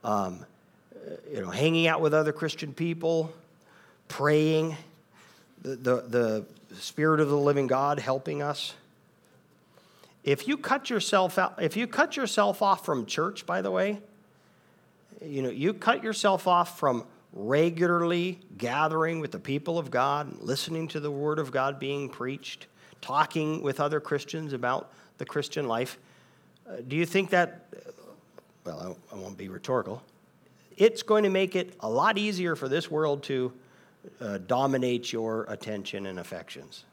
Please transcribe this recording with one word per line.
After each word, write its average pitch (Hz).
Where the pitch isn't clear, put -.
Um, 101
you 107
know, 92
hanging 165
out 160
with 151
other 156
Christian 151
people, 165
praying, 156
the, 135
the, 123
the 113
Spirit 156
of 151
the 143
living 143
God 139
helping 135
us. 143
If 143
you 285
cut 277
yourself 190
out, -
if 165
you 226
cut 294
yourself 208
off 196
from 131
church, 165
by 185
the 190
way, 202
you 143
know, 127
you 143
cut -
yourself 208
off 175
from 127
regularly 170
gathering 156
with 151
the -
people 147
of 143
God, 139
listening 160
to 156
the 147
word 151
of 135
God 135
being 139
preached, -
talking 156
with 139
other 151
Christians 147
about 123
the 143
Christian 147
life. 120
Uh, -
do 135
you 165
think 180
that, 175
well, 85
I, 107
I 104
won't 95
be 98
rhetorical, 98
it's 226
going 214
to 196
make 190
it 180
a 110
lot 175
easier 185
for 139
this 160
world 151
to, 127
uh, 101
dominate 127
your 113
attention 101
and 92
affections? -